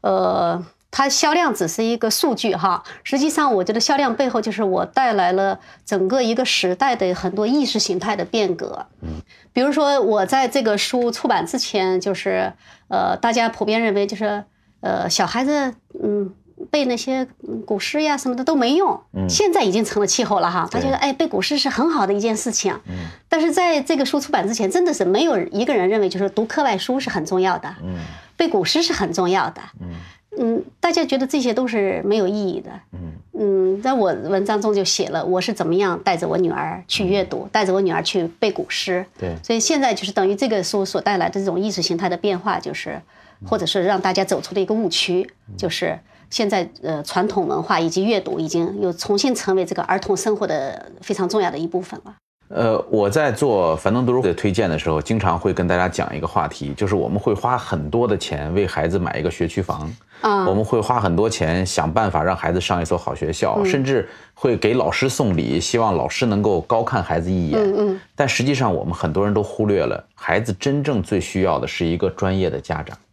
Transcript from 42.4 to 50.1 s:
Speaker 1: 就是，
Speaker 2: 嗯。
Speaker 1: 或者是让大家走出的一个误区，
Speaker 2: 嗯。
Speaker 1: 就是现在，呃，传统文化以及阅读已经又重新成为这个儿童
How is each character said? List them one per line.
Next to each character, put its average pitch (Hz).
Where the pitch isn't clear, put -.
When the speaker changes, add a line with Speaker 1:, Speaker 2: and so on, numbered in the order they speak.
Speaker 1:
就 151
是， -
Speaker 2:
嗯。 98
Speaker 1:
或 220
者 180
是 180
让 196
大 185
家 190
走 180
出 -
的 196
一 185
个 214
误 220
区， 180
Speaker 2:
嗯。 95
Speaker 1:
就 185
是 165
现 220
在， 202
呃， 151
传 180
统 180
文 143
化 170
以 165
及 185
阅 220
读 -
已 160
经 170
又 180
重 202
新 254
成 196
为 185
这 160
个 170
儿 190
童 196